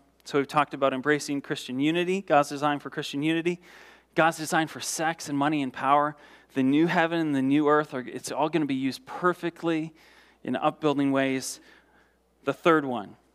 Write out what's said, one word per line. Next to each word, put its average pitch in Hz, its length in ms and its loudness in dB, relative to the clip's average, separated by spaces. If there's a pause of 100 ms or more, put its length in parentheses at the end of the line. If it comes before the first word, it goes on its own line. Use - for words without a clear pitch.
(240)
So - 120 -4
we've 139 100 2
talked 151 280 0
about 135 180 2
embracing 143 480 -2
Christian 135 400 -8
unity, 175 400 0
God's 147 300 4
design 147 280 -2
for 135 120 -12
Christian 143 320 -6
unity, 165 360 0 (560)
God's 160 220 4
design 160 300 0
for 135 140 -12
sex 160 500 -4
and 143 80 -2
money 147 240 0
and 127 100 -4
power, 147 440 2 (360)
the 135 120 0
new 147 240 4
heaven 170 320 2
and 156 140 0
the 135 80 0
new 143 260 2
earth, 151 260 2
are, 127 60 -4
it's 123 320 -10
all 139 160 -2
gonna 156 180 0
be 135 80 -2
used 131 320 -4
perfectly 165 880 -2 (480)
in 123 140 -4
upbuilding 143 560 0
ways. 135 480 -2 (840)
The 139 100 -2
third 156 320 2
one 120 320 -8 (180)